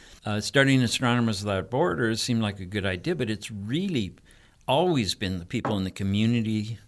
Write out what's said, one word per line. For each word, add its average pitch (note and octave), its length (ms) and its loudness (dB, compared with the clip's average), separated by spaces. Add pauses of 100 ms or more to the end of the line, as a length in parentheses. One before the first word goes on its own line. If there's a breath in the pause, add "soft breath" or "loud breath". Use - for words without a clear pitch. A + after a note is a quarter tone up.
(260 loud breath)
Uh, G#2 160 -2
starting C3+ 420 4
Astronomers A#2 600 2
Without G2 280 -2
Borders C3 500 0
seemed A#2 220 0
like G2+ 160 -2
a F#2+ 60 -10
good F#2+ 200 -4
idea, F#2+ 300 -2
but A#2+ 160 -2
it's - 180 -8
really A2+ 640 -2 (540 soft breath)
always C#3 480 2
been F#2 240 -4
the E2+ 60 -10
people G#2+ 320 -2
in F#2+ 80 0
the F#2 60 -4
community A2 840 0 (100)